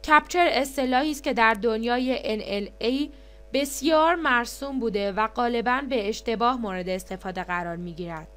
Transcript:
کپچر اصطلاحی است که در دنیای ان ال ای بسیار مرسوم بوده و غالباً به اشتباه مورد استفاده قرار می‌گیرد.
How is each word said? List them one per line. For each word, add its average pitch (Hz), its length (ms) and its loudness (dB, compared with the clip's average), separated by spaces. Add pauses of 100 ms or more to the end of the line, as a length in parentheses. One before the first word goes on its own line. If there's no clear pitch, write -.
کپچر 311 440 6
اصطلاحی 269 600 0
است 285 120 -8
که 285 100 0
در 226 200 6
دنیای 233 800 0
ان 214 120 -4
ال 202 240 -4 (100)
ای 269 320 -2 (420)
بسیار 311 600 2
مرسوم 269 640 -2
بوده 202 320 -2
و 214 160 0
غالباً 240 640 0
به 220 200 0
اشتباه 233 480 0
مورد 185 320 -4
استفاده 185 540 -6
قرار 170 320 -4
می‌گیرد. 170 600 -10